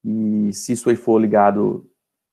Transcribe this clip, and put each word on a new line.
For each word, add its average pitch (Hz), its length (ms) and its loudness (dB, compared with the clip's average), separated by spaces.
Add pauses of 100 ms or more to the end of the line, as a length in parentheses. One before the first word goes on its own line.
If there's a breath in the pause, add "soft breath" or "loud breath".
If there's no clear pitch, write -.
e 107 480 -2
se - 200 -8
isso 117 140 -4
aí 117 80 2
for 113 220 2
ligado 104 760 0 (420)